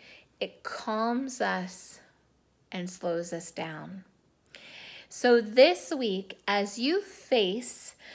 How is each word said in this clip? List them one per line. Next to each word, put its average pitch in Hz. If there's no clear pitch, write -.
It -
calms 240
us 185
and 180
slows 170
us 170
down. 165
So 240
this 254
week, 208
as 202
you 302
face, -